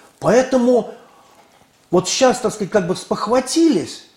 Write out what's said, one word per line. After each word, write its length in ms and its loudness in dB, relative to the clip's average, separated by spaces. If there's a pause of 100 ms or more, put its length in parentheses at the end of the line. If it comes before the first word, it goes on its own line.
(180)
Поэтому 760 2 (960)
вот 180 0
щас, 320 0
так 140 -4
сказать, 160 -8
как 160 0
бы 100 -4
спохватились. 1080 -2 (100)